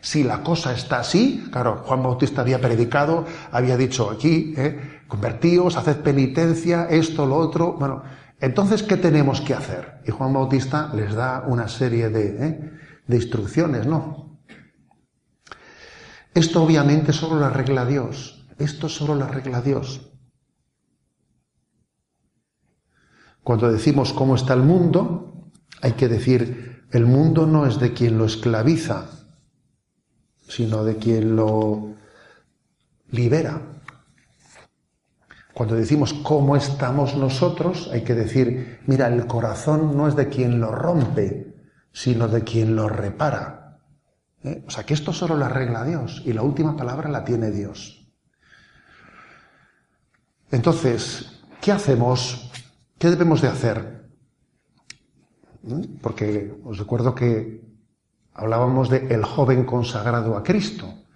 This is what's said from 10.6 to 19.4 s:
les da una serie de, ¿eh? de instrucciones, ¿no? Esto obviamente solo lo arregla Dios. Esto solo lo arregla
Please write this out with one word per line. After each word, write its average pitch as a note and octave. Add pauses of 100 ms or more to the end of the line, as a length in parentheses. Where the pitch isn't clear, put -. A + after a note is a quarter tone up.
les G#2
da B2+
una A#2
serie A#2
de, G#2+
¿eh? - (360)
de A#2+
instrucciones, A#2
¿no? - (2000)
Esto E3
obviamente D3+
solo D#3+
lo C#3+
arregla B2+
Dios. B2 (120)
Esto -
solo D3
lo C#3
arregla B2+